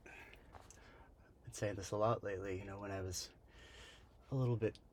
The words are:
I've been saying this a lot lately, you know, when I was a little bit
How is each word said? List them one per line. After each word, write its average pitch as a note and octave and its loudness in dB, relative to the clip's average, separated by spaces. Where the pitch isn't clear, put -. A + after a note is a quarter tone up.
I've - -18
been A#2+ -12
saying G#2 0
this F#2+ -6
a G#2 2
lot A2 6
lately, G2 0
you G2+ -6
know, G2 -6
when G2+ -4
I F#2+ 0
was F#2 -4
a C#3 0
little B2 6
bit G#2+ 4